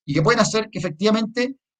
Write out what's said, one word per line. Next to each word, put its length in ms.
y 80
que 80
pueden 180
hacer 320
que 60
efectivamente, 800